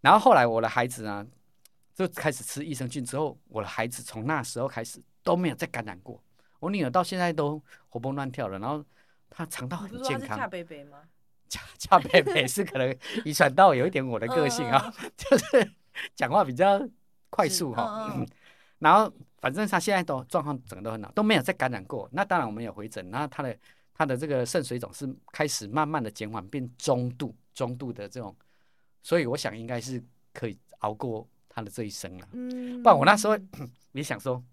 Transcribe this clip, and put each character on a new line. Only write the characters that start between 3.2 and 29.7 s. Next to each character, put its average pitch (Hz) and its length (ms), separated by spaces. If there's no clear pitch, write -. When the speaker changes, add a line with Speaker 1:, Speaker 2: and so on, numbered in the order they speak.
Speaker 1:
我 110 120
的 98 80
孩 113 200
子 - 160
从 110 220
那 147 160
时 117 180
候 135 80
开 117 160
始 - 180
都 175 120
没 180 140
有 123 60
再 160 120
感 120 160
染 92 180
过。 113 200
我 165 100
女 196 140
儿 127 60
到 175 140
现 185 140
在 175 160
都 151 280
活 120 100
蹦 135 140
乱 139 180
跳 127 160
了， 95 120
然 110 100
后 151 160
她 - 160
肠 127 200
道 160 100
很 196 120
健 - 0
康。 262 80
Speaker 2:
你 - 20
不 254 80
是 269 60
说 - 0
她 208 80
是 - 60
恰 226 60
北 180 160
北 156 220
吗？ 143 140
Speaker 1:
恰， - 120
恰 185 200
北 147 220
北 147 260
是 196 160
可 - 140
能 131 180
遗 151 80
传 143 200
到 190 200
有 131 140
一 - 20
点 139 160
我 117 140
的 113 80
个 147 200
性 - 200
啊， - 260
Speaker 2:
<laughs> - 60
嗯， - 40
嗯， - 40
嗯。 - 40
Speaker 1:
<laughs> - 60
就 392 200
是 - 340
讲 127 140
话 185 160
比 131 80
较 196 340
快 180 180
速 165 240
哈。 214 380
Speaker 2:
是， 131 80
嗯， - 20
嗯。 120 60
Speaker 1:
<clears throat> - 240
然 156 180
后 214 160
反 131 120
正 208 160
她 202 120
现 202 140
在 185 100
都 135 220
状 156 180
况 139 220
整 92 120
个 95 60
都 110 80
很 110 120
好， - 100
都 208 100
没 214 100
有 151 80
再 156 100
感 131 200
染 101 140
过。 127 280
那 185 100
当 190 140
然 131 100
我 107 60
们 113 100
有 107 80
回 107 160
诊， 92 220
那 131 180
她 - 140
的， 123 160
她 160 120
的 131 100
这 131 100
个 131 200
肾 147 180
水 123 160
肿 - 140
是 135 160
开 151 160
始 110 200
慢 147 180
慢 151 160
的 110 80
减 104 200
缓， 104 180
变 127 300
中 123 380
度， 143 200
中 123 240
度 127 140
的 101 160
这 120 140
种， 98 120
所 170 180
以 147 60
我 120 100
想 110 220
应 117 100
该 120 140